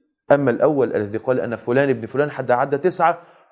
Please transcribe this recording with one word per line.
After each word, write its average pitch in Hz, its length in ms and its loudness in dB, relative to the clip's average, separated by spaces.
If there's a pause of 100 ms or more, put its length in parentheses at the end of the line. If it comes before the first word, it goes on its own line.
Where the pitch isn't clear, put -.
(320)
أما 143 200 4
الأول 135 440 0
الذي 104 220 -4
قال 127 220 -2
أنا 117 160 -6
فلان 135 340 0
ابن 113 160 -2
فلان 139 260 -4
حتى 127 220 -2
عد 139 260 0
تسعة 170 420 0 (300)